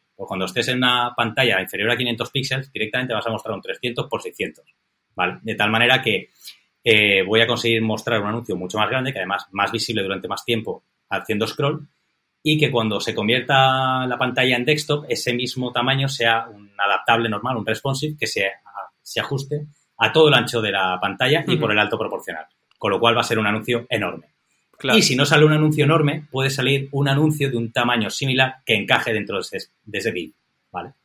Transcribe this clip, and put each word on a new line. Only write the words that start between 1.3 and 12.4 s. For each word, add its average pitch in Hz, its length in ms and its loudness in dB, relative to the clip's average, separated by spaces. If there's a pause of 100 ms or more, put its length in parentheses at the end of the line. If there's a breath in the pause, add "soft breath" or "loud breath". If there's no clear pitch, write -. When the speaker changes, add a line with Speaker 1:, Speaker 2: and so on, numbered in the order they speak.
Speaker 1:
inferior 98 300 -4
a 120 60 0
quinientos 120 320 -2
píxeles, 135 420 -4
directamente 120 420 -4
vas 107 120 -2
a 113 60 -2
mostrar 110 240 -6
un - 60 -10
trescientos 120 460 -6
por - 140 -4
seiscientos". 98 440 -8 (500)
¿Vale? 92 260 -2
De 110 140 -6
tal 107 140 0
manera 120 320 4
que, 101 280 -2 (540 loud breath)
eh, 104 400 4
voy 110 180 2
a 117 60 4
conseguir 113 340 0
mostrar 110 400 -2
un 101 60 -4
anuncio 110 280 -4
mucho 92 220 -6
más 107 120 0
grande, 131 220 -2
que 104 80 -6
además 92 320 -4
más 98 200 0
visible 107 320 -2
durante 95 240 -4
más 98 180 -8
tiempo 110 380 -4 (260)
haciendo 104 380 -2
scroll, 147 400 -4 (540)